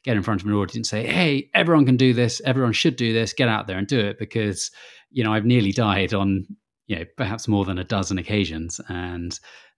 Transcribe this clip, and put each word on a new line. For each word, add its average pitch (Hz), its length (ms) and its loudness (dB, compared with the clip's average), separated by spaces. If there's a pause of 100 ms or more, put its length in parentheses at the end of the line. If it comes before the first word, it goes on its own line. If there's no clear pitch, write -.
get 120 140 0
in 98 60 0
front 101 180 0
of 98 80 -8
an 104 60 2
audience 98 200 0
and 113 120 -6
say, 110 200 -4
"Hey, 151 480 0
everyone 160 320 6
can 127 100 4
do 127 160 6
this. 120 320 0
Everyone 127 280 2
should - 240 0
do 117 160 0
this. 113 200 0
Get 123 160 0
out 107 180 0
there 92 120 -6
and 101 80 -4
do 127 140 0
it," 101 180 -2
because, 107 520 -4 (400)
you 127 120 -4
know, 110 100 0
I've 107 120 2
nearly 113 280 4
died 98 420 0
on, 98 320 0 (400)
you 98 100 -6
know, 82 80 -8 (120)
perhaps 117 320 -6
more 101 160 2
than 90 140 -6
a 92 60 -6
dozen 98 340 -4
occasions. 85 680 -4
And, 87 500 -8 (400)